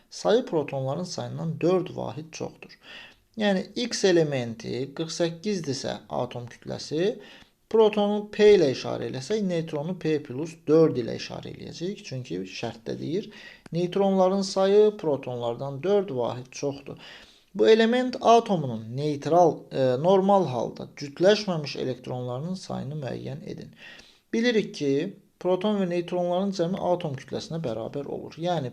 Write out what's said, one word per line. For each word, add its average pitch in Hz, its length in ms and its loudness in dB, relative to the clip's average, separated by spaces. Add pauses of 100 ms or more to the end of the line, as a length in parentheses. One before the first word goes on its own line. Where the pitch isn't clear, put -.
(120)
sayı 220 340 2
protonların 143 640 -2
sayından 139 520 -6
dörd 170 360 2
vahid 123 360 -8
çoxdur. - 420 -12 (680)
Yəni, 202 220 2 (240)
X - 180 -2
elementi 135 680 2 (180)
qırx 165 300 -8
səkkizdirsə 165 720 -4 (160)
atom 123 420 -6
kütləsi, 151 640 -4 (580)
protonu 208 600 4
P 208 240 8
ilə 156 160 6
işarə 120 340 -6
eləsək, 135 400 -4
neytronu 165 500 -4
P 156 220 0
plus 147 320 -8 (160)
dörd 151 320 6
ilə 120 160 -4
işarə - 380 -12
eləyəcəyik. 180 500 -10
Çünki 131 400 -8
şərtdə - 560 -10
deyir, 160 300 -6 (420)
neytronların 190 720 2
sayı 196 460 4 (100)
protonlardan 131 840 -4
dörd 196 300 0
vahid 123 400 -4
çoxdur. - 480 -8 (540)
Bu 208 140 4
element 233 520 4
atomunun 180 640 4 (120)
neytral, 151 600 4 (140)
e, - 80 -2 (220)
normal 190 440 4
halda 123 500 -4
cütləşməmiş 165 800 0
elektronlarının 127 760 -6
sayını 127 400 -8
müəyyən 127 540 -8
edin. - 260 -12 (580)
Bilirik 226 420 0
ki, 143 180 0 (480)
proton 185 360 0
və 196 140 0
neytronların 175 640 -2
cəmi 175 240 -2
atom 170 360 0
kütləsinə - 440 -8
bərabər 127 480 -6
olur. - 320 -10
Yəni, 165 320 -2